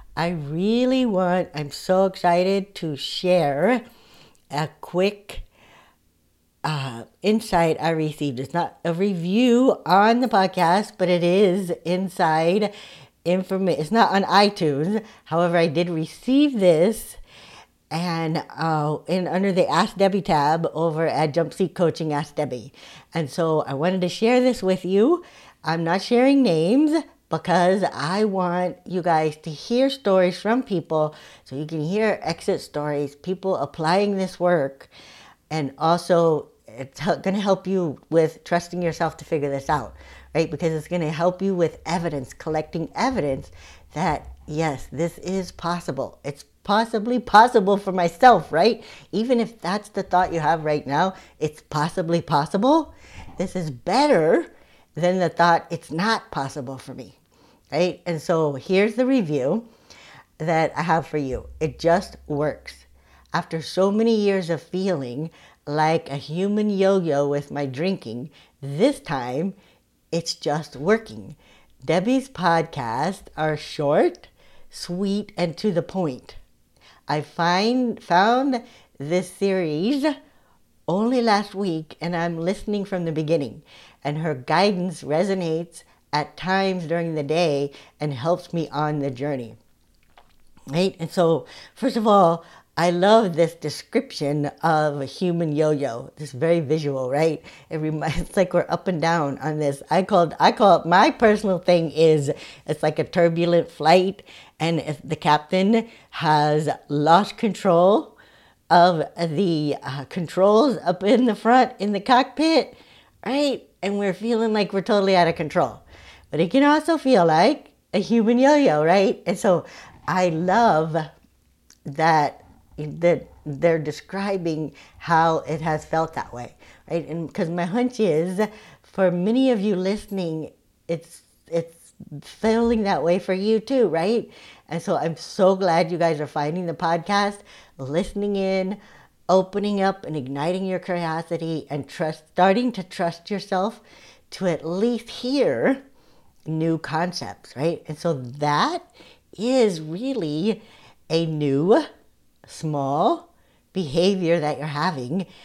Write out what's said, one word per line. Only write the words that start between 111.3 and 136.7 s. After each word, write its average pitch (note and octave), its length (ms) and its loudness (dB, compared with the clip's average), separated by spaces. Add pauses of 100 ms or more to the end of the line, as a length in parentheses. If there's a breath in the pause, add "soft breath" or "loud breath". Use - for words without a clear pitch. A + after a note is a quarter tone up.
front B3 440 4
in G3+ 120 -2
the G3+ 80 -2
cockpit, C#4 800 2 (480 soft breath)
right? C4+ 420 -2 (140)
And G3+ 160 -4
we're G3+ 160 -2
feeling A3 400 -2
like G#3 180 0
we're G3 100 -2
totally G3 360 2
out E3+ 100 4
of D#3+ 80 0
control. C#3+ 460 -2 (500 loud breath)
But - 80 -4
it E3+ 120 2
can C4+ 120 4
also D4+ 340 2
feel B3 280 4
like E3+ 460 2 (220)
a G3 60 2
human A3+ 380 2
yo-yo, C4 480 4
right? F#3+ 400 2
And G3 120 -2
so F3+ 280 2 (420 loud breath)
I F3+ 220 2
love E3 640 2 (920)
that, D#3 580 2 (340)
that D#3 500 0 (180)
they're D#3+ 340 0
describing D#3+ 920 -6 (260 loud breath)
how E3 400 2
it D3+ 220 -6
has D#3 220 -4
felt D#3+ 300 -4
that - 180 -8
way, B2 240 -16 (340 soft breath)
right? D#3+ 180 -4
And D#3+ 260 -8
'cause E3+ 160 -4
my F3 160 -4
hunch B3 340 -2
is, F3+ 400 0 (440 loud breath)
for F#3 260 0
many G#3+ 420 0
of A3+ 80 0
you G3+ 160 0
listening, F#3 760 -6 (360)
it's, - 360 -10 (240)
it's E3 460 -8 (280)
feeling A3+ 640 0
that F#3 200 0
way F3 160 2
for F#3 140 -4
you G#3 260 0
too, A#3+ 280 2
right? F3 420 0 (380 loud breath)
And E3 140 -6
so F3+ 160 -2
I'm D3+ 200 -2
so F#3+ 380 2
glad F3 360 2
you F3+ 60 -4
guys D#3+ 240 0
are D3 60 -6
finding D#3 400 -4
the E3 60 -6